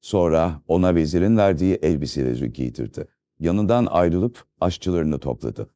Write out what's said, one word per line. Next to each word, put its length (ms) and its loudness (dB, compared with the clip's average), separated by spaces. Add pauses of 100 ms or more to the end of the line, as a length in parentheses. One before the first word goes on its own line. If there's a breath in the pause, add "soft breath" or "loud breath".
Sonra 640 0
ona 280 2
vezirin 420 2
verdiği 380 2
elbiseleri 760 -2
giydirdi. 540 -8 (320)
Yanından 460 2
ayrılıp 580 0 (180)
aşçılarını 580 -2
topladı. 560 -8